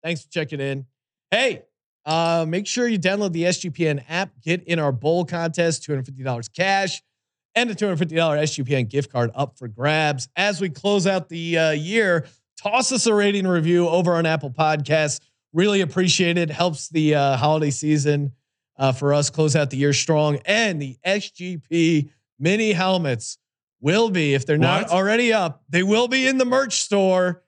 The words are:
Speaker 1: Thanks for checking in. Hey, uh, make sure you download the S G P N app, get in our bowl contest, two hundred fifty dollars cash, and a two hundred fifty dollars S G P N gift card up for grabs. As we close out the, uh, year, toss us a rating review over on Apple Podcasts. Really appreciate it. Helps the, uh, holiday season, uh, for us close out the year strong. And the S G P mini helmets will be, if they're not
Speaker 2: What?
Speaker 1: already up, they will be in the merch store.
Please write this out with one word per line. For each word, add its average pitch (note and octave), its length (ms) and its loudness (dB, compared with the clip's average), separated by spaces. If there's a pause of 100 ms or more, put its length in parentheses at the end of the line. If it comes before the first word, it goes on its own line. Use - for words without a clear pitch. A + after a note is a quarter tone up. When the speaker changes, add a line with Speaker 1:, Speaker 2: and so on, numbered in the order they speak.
Speaker 1:
Thanks E3 180 -6
for - 80 -20
checking D#3 300 -6
in. C3+ 260 -6 (440)
Hey, - 340 0 (420)
uh, E3 420 0
make F#3+ 180 -4
sure A#3+ 200 -2
you A3+ 120 0
download G3 340 0
the E3 120 -2
S F3+ 140 2
G F#3+ 100 -8
P D#3+ 180 -2
N C#3+ 220 -2
app, F3 220 -4 (100)
get F3 240 -2
in E3+ 140 -2
our D3 140 0
bowl D#3 320 0
contest, E3+ 580 -2
two D3+ 100 -8
hundred C3+ 140 -6
fifty C3 160 -16
dollars A#2+ 260 -6
cash, F#3+ 540 -2 (540)
and A#3+ 120 0
a G#3+ 60 -6
two G#3 120 -4
hundred F3+ 120 -2
fifty D#3+ 160 -2
dollars D#3 280 2
S D3+ 120 -2
G D3 80 -6
P C#3 140 -2
N B2 100 0
gift C3+ 240 -4
card A#2+ 240 -2
up C3 240 -6
for B2+ 80 -14
grabs. C#3+ 720 -2
As F#3+ 240 0
we F#3+ 100 -2
close G3 340 0
out F#3+ 240 0
the, E3 300 -4
uh, D#3+ 140 4
year, F3 540 0 (360)
toss A#3 300 0
us B3 140 0
a A3 80 4
rating G3+ 320 2
review F3 420 2
over F3 260 2
on E3 100 0
Apple D3+ 260 -2
Podcasts. D3+ 720 0 (320)
Really G3 280 2
appreciate F3 580 2
it. E3+ 100 0
Helps D#3+ 420 -2
the, D#3 260 2
uh, C#3 200 2
holiday D3+ 340 2
season, D3 640 0 (460)
uh, C3+ 140 2
for C#3+ 200 0
us D3 160 2
close D#3 280 0
out C#3+ 140 2
the C3 60 -8
year C#3+ 160 2
strong. D3+ 440 2 (100)
And G3+ 340 0
the C3 220 -10
S G3 300 -2
G F3+ 260 -10
P E3 520 2 (280)
mini G#3 320 0
helmets F3 680 -2 (440)
will G#3 300 2
be, D#3 240 2
if C3+ 120 -2
they're D3+ 120 2
not E3+ 240 2
Speaker 2:
What? - 100 -4
Speaker 1:
already A3 400 2
up, F#3 360 -2
they E3+ 140 0
will G#3+ 240 2
be C4 220 0
in C4+ 100 0
the C4 60 4
merch C4 380 0
store. F#3 640 0